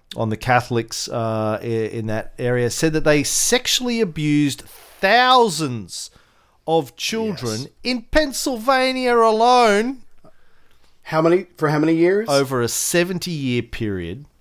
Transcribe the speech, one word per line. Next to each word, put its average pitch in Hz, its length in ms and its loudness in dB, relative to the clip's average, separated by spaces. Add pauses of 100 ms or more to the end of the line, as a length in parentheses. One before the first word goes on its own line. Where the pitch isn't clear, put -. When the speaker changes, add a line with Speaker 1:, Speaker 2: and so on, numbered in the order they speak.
(140)
Speaker 1:
on 113 140 -4
the 110 80 -4
Catholics, 120 720 -2
uh, 110 540 -4
i-, - 20 -10
in 113 440 -4
that 107 300 -6
area, 123 300 0
said 160 240 0
that 151 120 0
they 151 180 4
sexually 240 800 -2
abused 147 600 0 (380)
thousands 190 1120 2 (560)
of 160 300 -2
children 156 680 -6
Speaker 2:
Yes. - 60 -12 (140)
Speaker 1:
in 247 280 -4
Pennsylvania 262 1080 0
alone. 226 840 4 (1080)
Speaker 2:
How 160 120 0
many, 175 260 4 (120)
for 156 100 0
how 151 100 2
many 160 160 2
years? 190 360 2
Speaker 1:
Over 135 320 2
a 117 60 0
seventy-year 165 960 -2
period. 101 600 -8 (160)